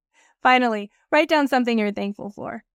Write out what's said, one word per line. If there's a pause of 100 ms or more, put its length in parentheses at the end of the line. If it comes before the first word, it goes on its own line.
(420)
Finally, (220)
write
down
something
you're
thankful
for.